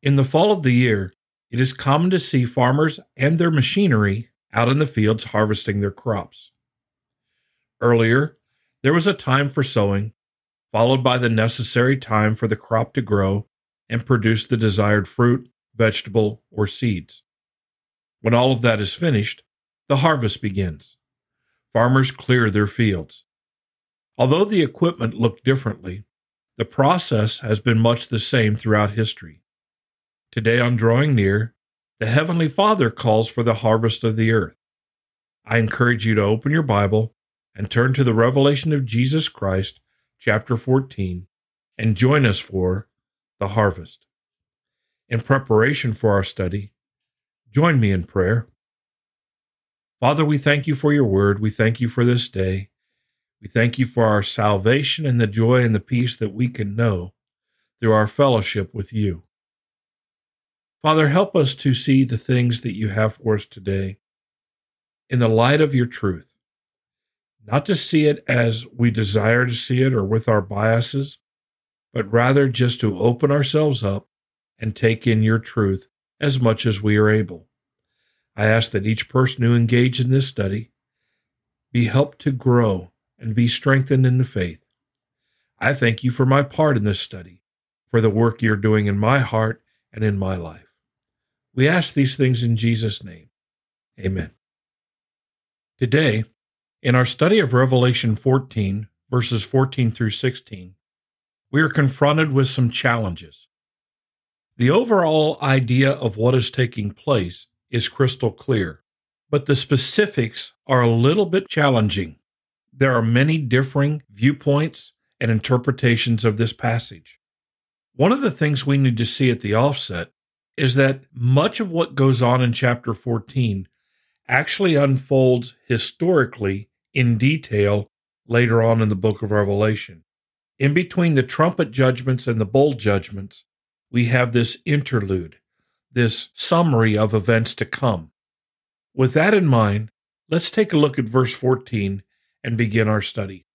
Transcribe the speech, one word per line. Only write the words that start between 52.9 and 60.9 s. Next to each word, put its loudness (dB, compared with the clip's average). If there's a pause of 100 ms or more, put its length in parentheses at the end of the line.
We -18
thank -2
you 2
for 0
our 2
salvation 0
and 2
the 2
joy 2
and 2
the 0
peace -4
that -6
we -4
can -8
know -2 (640)
through 2
our 4
fellowship 0
with -10
you. -4 (1600)
Father, 2